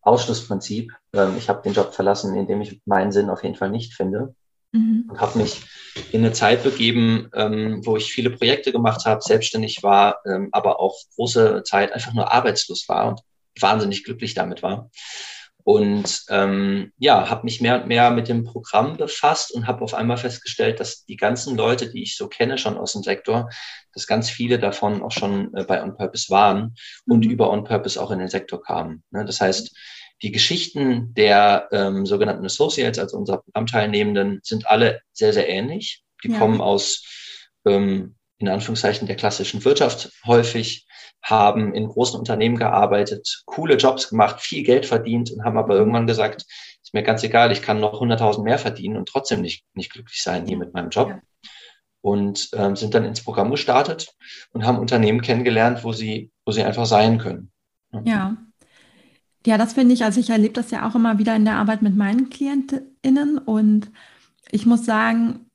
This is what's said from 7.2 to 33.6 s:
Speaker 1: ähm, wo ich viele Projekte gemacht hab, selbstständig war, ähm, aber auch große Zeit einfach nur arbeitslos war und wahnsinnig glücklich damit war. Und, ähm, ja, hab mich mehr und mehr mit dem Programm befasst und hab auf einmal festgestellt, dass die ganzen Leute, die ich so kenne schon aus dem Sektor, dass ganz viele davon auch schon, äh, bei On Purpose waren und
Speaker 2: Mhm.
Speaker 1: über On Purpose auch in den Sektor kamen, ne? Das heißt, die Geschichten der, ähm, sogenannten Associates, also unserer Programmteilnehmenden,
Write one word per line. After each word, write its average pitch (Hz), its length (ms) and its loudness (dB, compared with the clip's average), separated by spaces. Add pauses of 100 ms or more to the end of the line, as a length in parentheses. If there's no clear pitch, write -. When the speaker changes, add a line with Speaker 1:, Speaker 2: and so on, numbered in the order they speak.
Speaker 1:
ähm, 107 500 -2
wo 110 120 0
ich - 160 -6
viele 123 180 -2
Projekte 123 420 0
gemacht 117 340 0
hab, 107 160 2
selbstständig 110 600 0
war, 101 420 4
ähm, 98 280 -2
aber 104 280 0
auch 98 160 0 (200)
große 113 480 2
Zeit 101 280 2
einfach 113 220 -8
nur - 180 0
arbeitslos - 560 0
war - 200 0
und - 120 -6 (400)
wahnsinnig 101 440 0
glücklich 117 300 -8
damit 90 280 -6
war. 98 280 -6 (760)
Und, 196 640 2
ähm, 98 680 0
ja, 110 320 4
hab 113 160 -4
mich 113 160 -6
mehr 123 220 2
und 95 60 -12
mehr 120 220 6
mit 117 180 -2
dem 117 160 0
Programm 123 520 -2
befasst - 560 -2
und - 140 -6
hab 120 160 -4
auf 113 100 -8
einmal 120 240 -2
festgestellt, 117 640 -4
dass - 240 -10
die - 120 -18
ganzen 123 400 -2
Leute, 117 340 0
die 120 120 -12
ich - 140 -8
so 101 120 -8
kenne 127 280 -2
schon 107 220 -4
aus - 160 -6
dem 101 80 -8
Sektor, 117 480 -2 (420)
dass - 140 -12
ganz 113 240 -2
viele 120 280 0
davon 104 440 -2
auch 117 100 -8
schon, 101 420 -4
äh, 95 100 -4
bei - 180 -2
On 95 140 -8
Purpose - 340 -6
waren 104 440 4 (320)
und 113 200 6
Speaker 2:
Mhm. 110 60 4
Speaker 1:
über 110 180 2
On 104 140 -2
Purpose 101 360 -4
auch 101 100 -6
in 95 100 -4
den 92 80 -6
Sektor - 340 -8
kamen, 82 480 -8
ne? 104 160 -6
Das 95 160 -6
heißt, 95 320 -2 (480)
die 104 100 -6
Geschichten 127 800 -2
der, 104 560 6
ähm, 98 340 0
sogenannten 101 400 0
Associates, 120 540 -2
also - 180 -6
unserer 101 260 -4
Programmteilnehmenden, 104 1000 -2